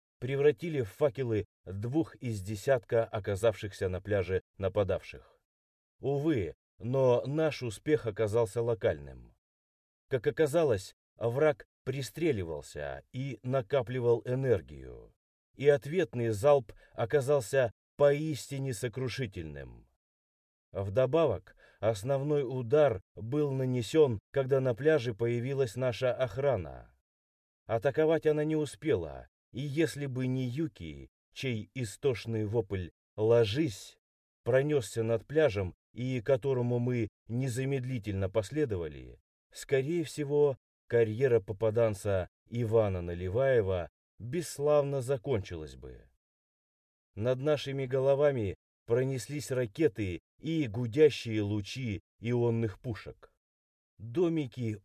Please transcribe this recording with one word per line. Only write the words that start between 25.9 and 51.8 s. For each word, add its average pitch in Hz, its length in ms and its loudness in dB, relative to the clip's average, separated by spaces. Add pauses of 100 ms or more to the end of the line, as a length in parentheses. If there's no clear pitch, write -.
охрана. 98 800 -2 (720)
Атаковать 151 600 0
она 151 180 2
не 156 120 0
успела, 101 720 -4 (240)
и 110 80 -10
если 143 460 -2
бы 131 200 -4
не 131 180 -2
Юки, 92 640 -8 (220)
чей 117 420 -6
истошный 113 720 -2
вопль 101 440 -2 (260)
«Ложись!» 117 840 2 (460)
пронёсся 135 580 2
над 113 240 -2
пляжем 110 480 2 (180)
и 127 280 -4
которому 123 580 0
мы 120 300 0 (200)
незамедлительно 123 1000 -4
последовали, 95 920 -4 (320)
скорее 147 520 -2
всего, 143 520 0 (300)
карьера 117 540 4
попаданца 104 880 0 (200)
Ивана 107 540 2
Наливаева 92 880 0 (280)
бесславно 143 840 0
закончилась 98 760 -4
бы. 62 320 -18 (1080)
Над 127 260 -2
нашими 139 460 -2
головами 135 720 2 (300)
пронеслись 131 640 -2
ракеты 135 720 -2 (180)
и 156 280 -2
гудящие 117 760 2
лучи 104 580 -4 (200)